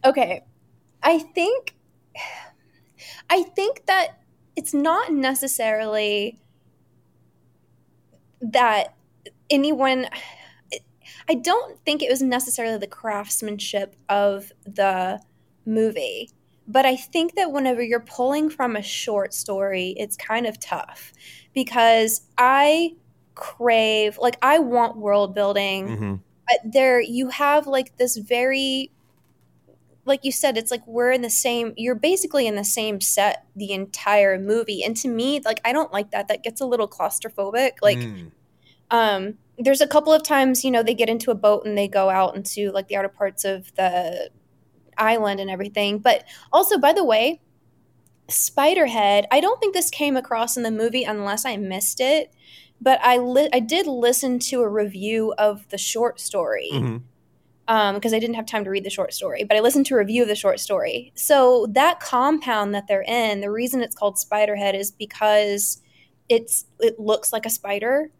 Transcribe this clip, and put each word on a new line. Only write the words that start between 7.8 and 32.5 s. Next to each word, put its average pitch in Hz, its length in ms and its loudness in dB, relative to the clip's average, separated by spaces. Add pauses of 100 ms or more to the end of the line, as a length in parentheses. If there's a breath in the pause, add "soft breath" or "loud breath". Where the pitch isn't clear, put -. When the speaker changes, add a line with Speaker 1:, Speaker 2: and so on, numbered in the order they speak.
Speaker 1:
that 226 540 0 (540)
anyone, 269 580 2 (1200 loud breath)
I 320 60 4
don't 339 500 -2
think 302 160 -2
it 277 80 -4
was 262 120 0
necessarily 247 560 -2
the 202 100 -8
craftsmanship 208 1080 -6 (140)
of 202 420 0 (140)
the 196 560 -2 (440)
movie, 220 680 -2 (360)
but 262 180 4
I 262 100 2
think 339 400 -4
that 370 160 0
whenever 262 300 0
you're 233 200 0
pulling 277 480 -2
from 247 260 -4
a 208 60 -6
short 202 520 -4
story, 190 640 -4
it's 214 200 -8
kind 233 300 -4
of 220 120 -8
tough - 540 -10 (400 loud breath)
because 226 680 2 (160)
I 294 580 4 (400)
crave, 220 840 0
like, 240 240 0
I 285 180 6
want 240 380 0
world 202 380 0
building. 196 520 -2
Speaker 2:
Mm-hmm. 104 280 -6 (340)
Speaker 1:
But 233 240 0
there 262 280 4
you 247 280 -4
have, 294 380 2
like, 262 300 -2
this 247 180 0
very, 262 720 -2 (1160)
like 269 180 0
you 269 80 -2
said, 262 260 0
it's 226 140 -4
like 240 160 -6
we're 240 240 0
in 254 100 2
the 240 80 -6
same, 233 460 -2
you're 240 200 -2
basically 302 520 0
in 208 80 -2